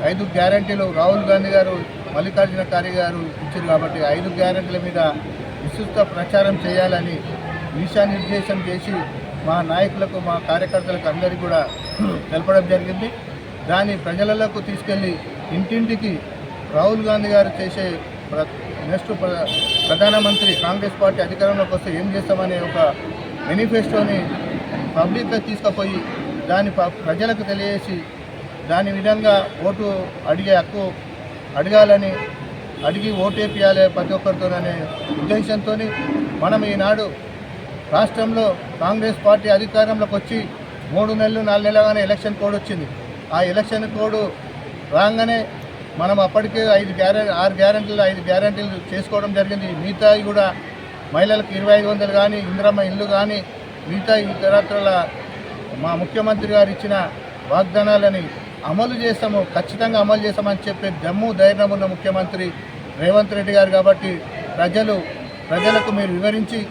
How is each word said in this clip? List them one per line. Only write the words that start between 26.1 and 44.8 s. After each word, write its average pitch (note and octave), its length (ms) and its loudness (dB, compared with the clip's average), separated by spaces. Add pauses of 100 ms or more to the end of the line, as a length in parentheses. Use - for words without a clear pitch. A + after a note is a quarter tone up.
దాన్ని G3 280 2
ప-, F3+ 140 2 (140)
ప్రజలకు G#3 460 -2
తెలియజేసి G3 460 -4 (720)
దాని G3 280 2
విధంగా G#3+ 360 4 (320)
ఓటు G3+ 220 -2 (440)
అడిగే F#3+ 280 4
హక్కు G3 240 -4 (720)
అడగాలని, G3+ 520 6 (800)
అడిగి G3+ 220 -2 (140)
ఓటేపియాలి G3+ 580 4 (140)
ప్రతి F#3 200 -2
ఒక్కరితోననే F3+ 600 -2 (440)
ఉద్దేశంతో G#3+ 520 0 (720)
మనం G#3+ 180 4 (100)
ఈనాడు G3+ 340 2 (880)
రాష్ట్రంలో A3 500 2 (380)
కాంగ్రెస్ G#3+ 440 0
పార్టీ G#3 300 6
అధికారంలోకి G#3+ 600 2
వచ్చి A3+ 200 -4 (560)
మూడు G#3+ 260 2
నెలలు, A3 280 2
నాలుగు G#3 200 2
నెలలుగానే G#3+ 380 4
ఎలక్షన్ G#3 340 -2
కోడ్ G3+ 180 0
వచ్చింది. F3 280 -6 (500)
ఆ - 20 2 (120)
ఎలక్షన్ G#3+ 360 0 (100)
కోడ్ G#3+ 220 -2 (760)